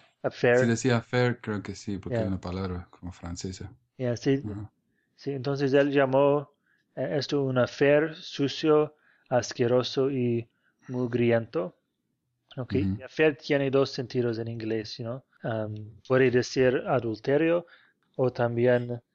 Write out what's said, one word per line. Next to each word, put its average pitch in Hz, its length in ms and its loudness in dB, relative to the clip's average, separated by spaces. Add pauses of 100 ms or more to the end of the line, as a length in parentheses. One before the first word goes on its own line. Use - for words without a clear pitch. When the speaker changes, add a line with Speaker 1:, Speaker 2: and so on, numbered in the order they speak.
(220)
Speaker 1:
Affair. 123 360 2
Speaker 2:
Si 127 80 4
decía 117 320 2
affair, 123 420 0
creo 104 220 -6
que 98 120 -10
sí, 101 240 -8
porque 120 180 -6
Speaker 1:
Yeah. 113 60 0
Speaker 2:
es 101 60 -2
una 92 120 -4
palabra 90 500 -6
como 90 220 -14
francesa. 92 600 -12 (240)
Speaker 1:
Yeah, 120 200 -4
sí. 139 320 0
Speaker 2:
Ajá. 104 220 -10 (460)
Speaker 1:
Sí, - 160 -8
entonces 139 420 -2
él 143 180 6
llamó, 139 580 4 (460)
eh, 156 220 -4
esto 143 240 -2
un 131 160 0
affair 147 580 2
sucio, 151 800 0 (320)
asqueroso 127 800 0
y 120 380 -2 (400)
mugriento. 120 880 -2 (800)
Ok, 120 180 -8
Speaker 2:
Ujú. 98 240 -2
Speaker 1:
y - 40 -14
affair 156 340 2
tiene 139 340 -2
dos 135 200 2
sentidos 120 480 -4
en 117 100 -8
inglés, 110 500 -6
you 123 60 -10
know. 123 180 -10 (220)
Um, 107 600 -8
puede 131 240 4
decir 127 560 2
adulterio 147 800 0 (500)
o 127 160 0
también 120 680 0 (120)